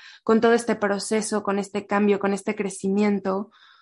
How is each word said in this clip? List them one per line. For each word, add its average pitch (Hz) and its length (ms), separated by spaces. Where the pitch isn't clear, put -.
con 226 160
todo 233 140
este 226 200
proceso, 208 680
con 202 160
este 196 260
cambio, 202 320
con 196 160
este 208 220
crecimiento, 196 960